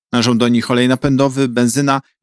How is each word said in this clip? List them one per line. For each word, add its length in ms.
Należą 260
do 100
nich 220
olej 180
napędowy, 600
benzyna, 520